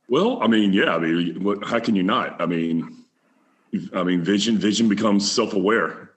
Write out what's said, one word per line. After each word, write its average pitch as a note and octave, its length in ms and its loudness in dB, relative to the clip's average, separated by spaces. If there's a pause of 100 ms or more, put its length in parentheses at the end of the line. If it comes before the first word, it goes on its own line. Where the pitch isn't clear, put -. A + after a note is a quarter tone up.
Well, G3 360 0
I A2+ 40 2
mean, G#2+ 260 4
yeah. G#2+ 220 2
I E2 40 0
mean, E2+ 440 -2
what, G2+ 220 -2
how A#2 140 -2
can A#2 160 0
you F#2 80 2
not? G2+ 380 -2
I E2+ 40 -2
mean, E2 500 -2 (960)
I F#2 100 -2
mean, F2+ 200 0
Vision, G#2 360 0
Vision G#2 280 0
becomes G2+ 440 2
self-aware. G#2 840 0